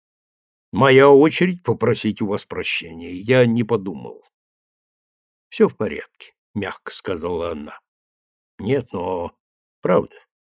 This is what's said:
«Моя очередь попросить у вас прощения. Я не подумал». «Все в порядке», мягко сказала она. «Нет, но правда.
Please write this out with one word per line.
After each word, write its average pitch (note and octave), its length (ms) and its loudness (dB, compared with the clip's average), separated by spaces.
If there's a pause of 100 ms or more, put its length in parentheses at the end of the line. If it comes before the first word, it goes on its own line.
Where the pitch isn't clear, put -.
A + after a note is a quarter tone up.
(720)
«Моя C3+ 380 6
очередь D#3+ 540 4
попросить A2 580 -2
у G#2+ 60 -4
вас G2+ 180 -6
прощения. E2+ 680 -10
Я A#2+ 340 2
не A#2 160 0
подумал». F#2 600 -6 (1300)
«Все G#3+ 180 2
в - 80 -6
порядке», - 580 -10 (200)
мягко - 400 -10
сказала E2+ 580 -6
она. D2+ 280 -12 (800)
«Нет, B2+ 340 -4
но F2 420 -6 (460)
правда. F3 340 -2 (320)